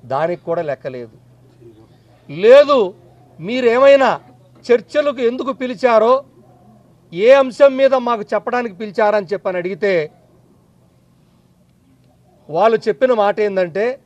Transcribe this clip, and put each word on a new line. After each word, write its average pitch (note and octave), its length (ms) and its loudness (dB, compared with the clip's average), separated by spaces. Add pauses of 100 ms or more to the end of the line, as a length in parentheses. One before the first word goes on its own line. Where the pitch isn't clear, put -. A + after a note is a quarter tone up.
దానికి D#3 380 -6
కూడా E3+ 180 -6
లెక్కలేదు. B2+ 500 -10 (1160)
లేదు, A#3 680 4 (440)
మీరేమైనా B3 840 2 (500)
చర్చలకు C4+ 500 -2
ఎందుకు B3+ 320 -4
పిలిచారో, B3 720 0 (880)
ఏ G#3 180 2
అంశం C4+ 460 4
మీద C4+ 180 2
మాకు A#3+ 260 -2
చెప్పడానికి A#3 540 -6
పిలిచారని G#3 500 -2
చెప్పని F#3 320 -6
అడిగితే, F3+ 540 -4 (2500)
వాళ్ళు G#3 280 0 (100)
చెప్పిన B3 260 -2
మాట G#3 260 -2
ఏందంటే G3 680 -4